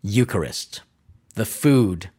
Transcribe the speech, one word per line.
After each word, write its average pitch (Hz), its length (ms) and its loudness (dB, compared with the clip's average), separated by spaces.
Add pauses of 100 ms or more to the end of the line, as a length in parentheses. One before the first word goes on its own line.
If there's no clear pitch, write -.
Eucharist, 101 800 -2 (520)
the 110 120 -4
food 107 720 2